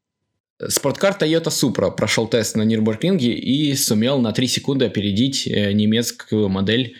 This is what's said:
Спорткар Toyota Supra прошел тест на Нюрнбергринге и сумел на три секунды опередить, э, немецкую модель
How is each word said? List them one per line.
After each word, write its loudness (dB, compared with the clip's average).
Спорткар 0
Toyota 0
Supra 0
прошел -2
тест 0
на 0
Нюрнбергринге 0
и 0
сумел 2
на 0
три 0
секунды 0
опередить, -2
э, 0
немецкую 0
модель 0